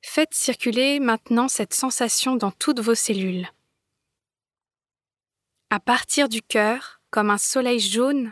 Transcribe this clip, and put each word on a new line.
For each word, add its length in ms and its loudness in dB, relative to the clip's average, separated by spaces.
Faites 300 -2
circuler 680 0
maintenant 480 0
cette 240 -4
sensation 640 0
dans 140 0
toutes 280 -2
vos 160 2
cellules. 540 -2
À 120 -2
partir 480 0
du 120 -4
cœur, 680 -2
comme 200 0
un 80 2
soleil 420 0
jaune, 520 0